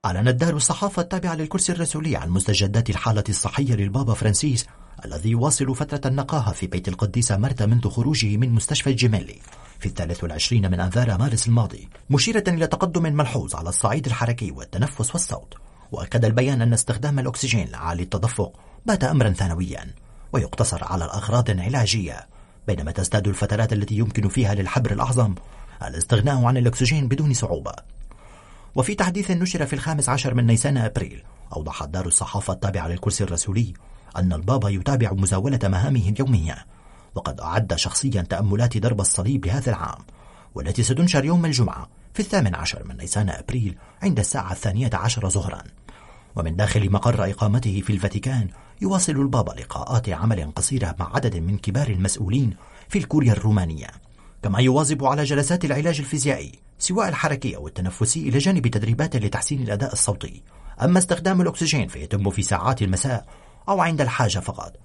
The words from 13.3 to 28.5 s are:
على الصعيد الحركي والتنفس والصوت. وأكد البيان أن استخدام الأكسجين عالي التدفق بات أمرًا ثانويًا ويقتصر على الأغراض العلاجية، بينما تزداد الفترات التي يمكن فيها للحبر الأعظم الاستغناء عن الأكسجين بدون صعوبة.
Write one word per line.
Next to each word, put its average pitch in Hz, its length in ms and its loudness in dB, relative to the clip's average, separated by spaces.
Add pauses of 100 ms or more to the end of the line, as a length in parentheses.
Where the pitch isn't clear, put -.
على 85 140 -6
الصعيد 117 360 0
الحركي 117 460 0
والتنفس - 600 -4
والصوت. - 420 -6 (380)
وأكد 113 340 0
البيان 123 360 2
أن 117 120 6
استخدام 120 460 0
الأكسجين 123 560 -2
عالي 85 280 -4
التدفق - 560 -2 (260)
بات 208 180 2
أمرًا 131 260 4
ثانويًا 87 640 -2 (400)
ويقتصر - 500 -2
على 90 220 -4
الأغراض 117 440 0
العلاجية، 104 800 0 (400)
بينما 82 240 -2
تزداد 98 360 0
الفترات 104 460 0
التي 104 220 -2
يمكن 104 320 0
فيها 104 280 2
للحبر 104 360 0
الأعظم 110 440 2 (520)
الاستغناء 120 580 2
عن 127 120 4
الأكسجين 127 500 2
بدون 139 260 2
صعوبة. 92 380 -2 (1040)